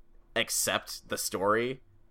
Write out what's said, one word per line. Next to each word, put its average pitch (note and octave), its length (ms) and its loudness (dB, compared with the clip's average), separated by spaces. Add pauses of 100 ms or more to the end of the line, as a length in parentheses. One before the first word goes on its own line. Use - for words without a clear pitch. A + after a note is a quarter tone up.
(360)
accept - 720 0
the G#2 100 -4
story, A2 640 0 (300)